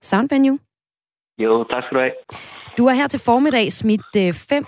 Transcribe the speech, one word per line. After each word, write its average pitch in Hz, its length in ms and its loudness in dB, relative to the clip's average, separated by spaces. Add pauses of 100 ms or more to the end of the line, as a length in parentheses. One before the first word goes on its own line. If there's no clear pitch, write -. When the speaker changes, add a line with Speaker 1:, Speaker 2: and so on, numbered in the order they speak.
Speaker 1:
Soundvenue. 269 580 0 (800)
Speaker 2:
Jo, 113 260 2
tak 123 200 -4
skal - 140 -6
du 127 40 2
have. 127 100 0 (680)
Speaker 1:
Du 240 100 4
har 262 80 4
her 285 120 0
til 277 120 -6
formiddag 247 520 2
smidt, 214 460 -2
øh, 180 160 2
fem 285 340 -4